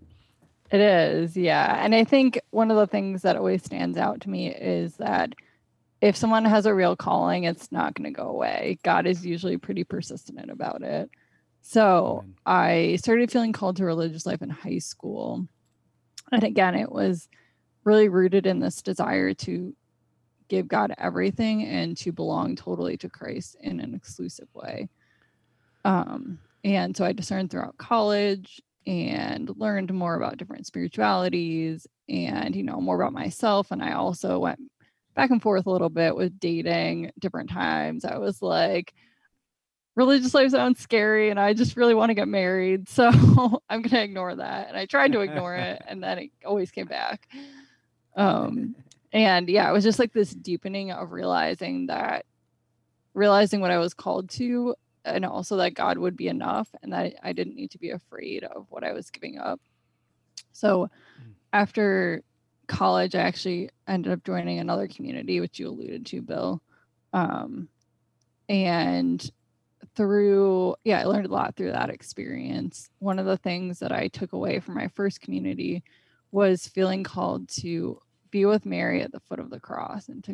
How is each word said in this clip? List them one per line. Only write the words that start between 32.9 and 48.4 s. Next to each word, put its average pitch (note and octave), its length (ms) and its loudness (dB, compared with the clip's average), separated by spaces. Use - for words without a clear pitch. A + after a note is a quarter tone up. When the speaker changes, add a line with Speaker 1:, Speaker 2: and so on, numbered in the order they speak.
Speaker 1:
about - 120 0
myself. G3 600 -2
And - 100 -6
I - 100 -4
also F#3 460 -2
went F3+ 220 -2
back C4 160 4
and A#3+ 120 4
forth G3 240 2
a F#3+ 40 -2
little F3+ 200 2
bit E3 260 2
with F#3 240 -2
dating E3+ 800 -2
different - 320 -6
times. D3+ 540 -2
I - 140 -6
was G3+ 220 -4
like, F3 540 0
"Religious B3+ 360 4
life C4+ 200 6
sounds B3+ 260 4
scary G#3+ 500 2
and G3+ 120 0
I G3+ 140 4
just A#3+ 220 0
really A#3+ 180 6
wanna A3 200 4
get G3+ 140 0
married, F#3+ 600 0
so A#3+ 220 6
<laughs> B3 580 8
I'm A3+ 140 -4
gonna A#3+ 220 2
ignore F#3+ 320 -6
that." - 320 -8
And - 80 -10
I G3 100 -6
tried C#4 260 4
to A3+ 80 2
ignore F3+ 360 -2
it, F3+ 280 -6
Speaker 2:
<laughs> - 40 -20
Speaker 1:
and F#3+ 140 -10
then F#3 180 -4
it - 100 -14
always G3 240 0
came - 160 -10
back. - 420 -6
Um, - 600 0